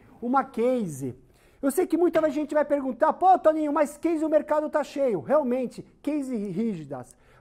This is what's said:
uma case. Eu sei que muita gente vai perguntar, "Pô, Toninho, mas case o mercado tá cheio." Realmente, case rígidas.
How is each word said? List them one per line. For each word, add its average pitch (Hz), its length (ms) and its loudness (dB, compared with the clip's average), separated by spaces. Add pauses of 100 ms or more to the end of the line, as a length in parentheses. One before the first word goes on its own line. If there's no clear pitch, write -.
(220)
uma 254 220 0
case. 202 720 -2 (440)
Eu 277 120 0
sei 359 160 0
que 311 100 -2
muita 320 320 2
gente 294 240 -4
vai 294 120 2
perguntar, 285 480 0
"Pô, 370 260 6
Toninho, 311 340 2
mas 311 240 0
case 320 260 -2
o 320 60 0
mercado 302 400 0
tá 302 140 -2
cheio." 262 380 -2
Realmente, 247 600 0 (220)
case 277 320 -4
rígidas. 175 800 -6 (260)